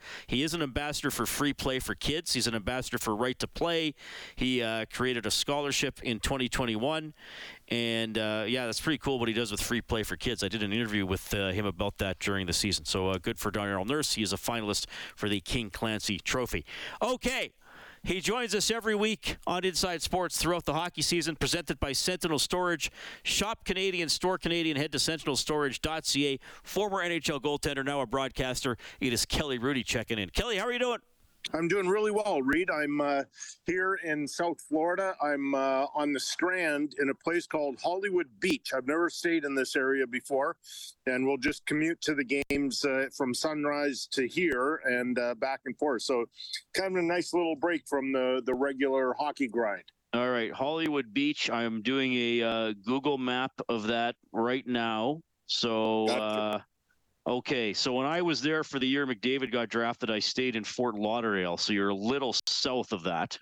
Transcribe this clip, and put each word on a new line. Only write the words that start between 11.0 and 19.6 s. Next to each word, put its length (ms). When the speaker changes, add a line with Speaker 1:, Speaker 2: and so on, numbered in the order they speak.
Speaker 1:
with, 260
uh, 160
him 160
about 340
that 200
during 280
the 60
season. 320
So, 240
uh, 100
good 200
for 120
Darnell 360
Nurse. 260
He 100
is 120
a 20
finalist 480
for 140
the 100
King 300
Clancy 480
Trophy. 480
Okay. 520
He 180
joins 340
us 160
every 240
week 520
on 180